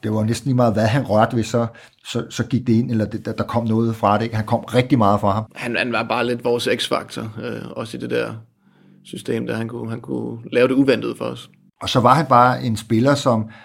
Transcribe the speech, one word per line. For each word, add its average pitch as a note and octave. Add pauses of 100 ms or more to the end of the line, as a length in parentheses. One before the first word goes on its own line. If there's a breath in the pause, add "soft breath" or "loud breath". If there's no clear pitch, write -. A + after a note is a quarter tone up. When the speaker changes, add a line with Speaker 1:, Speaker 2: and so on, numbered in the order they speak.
Speaker 1:
det G#2+
var A2
næsten A#2
lige C3
meget, B2
hvad G#2+
han B2+
rørte G#2+
ved, A2
så, A#2 (380 loud breath)
så, -
så A#2+
gik A#2
det A#2+
ind, B2
eller A2
det, G#2+
der, A2+
der A#2
kom A#2
noget A2+
fra G#2
det, A2
ikke? A2+
Han G#2+
kom A#2
rigtig B2+
meget G2+
fra G2+
ham. G#2+ (100)
Speaker 2:
Han, A#2+
han A#2
var A2
bare A#2
lidt A#2+
vores A#2+
x-faktor, - (200)
øh, A#2
også A#2+
i A#2+
det B2
der A#2 (680 soft breath)
system, A#2
der A#2+
han A2+
kunne, A#2
han A#2
kunne B2 (140)
lave B2
det C3
uventede B2+
for -
os. A#2+ (320)
Speaker 1:
Og G2
så B2+
var A#2+
han D3+
bare B2+
en A#2
spiller, A#2
som, A#2 (140 loud breath)